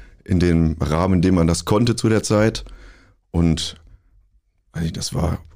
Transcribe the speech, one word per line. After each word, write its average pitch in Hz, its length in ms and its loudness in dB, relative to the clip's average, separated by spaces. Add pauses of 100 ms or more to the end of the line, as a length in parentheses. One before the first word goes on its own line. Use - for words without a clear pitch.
(240)
in 92 160 0
dem 82 400 2
Rahmen, 80 340 0
in 90 80 2
dem 92 120 4
man 85 120 4
das 82 180 0
konnte 113 320 0
zu - 120 -2
der 110 140 2
Zeit. 107 420 0 (680)
Und, 82 460 0 (960)
weiß 82 120 -6
ich, 80 80 -4
das - 220 -10
war 82 240 -2 (160)